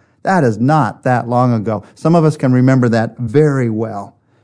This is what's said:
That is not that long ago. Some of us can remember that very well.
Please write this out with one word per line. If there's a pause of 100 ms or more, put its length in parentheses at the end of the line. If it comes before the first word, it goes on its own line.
(240)
That
is
not
that
long
ago. (100)
Some
of
us
can
remember
that
very
well. (280)